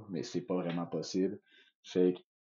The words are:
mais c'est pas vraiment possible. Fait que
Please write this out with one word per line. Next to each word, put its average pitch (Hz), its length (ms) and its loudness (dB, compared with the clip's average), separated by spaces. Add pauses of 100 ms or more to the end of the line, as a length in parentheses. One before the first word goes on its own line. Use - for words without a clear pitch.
mais 85 140 -4
c'est - 180 -4
pas - 140 -4
vraiment 85 320 -2
possible. 92 520 -2 (440)
Fait 90 320 4
que - 60 -12 (260)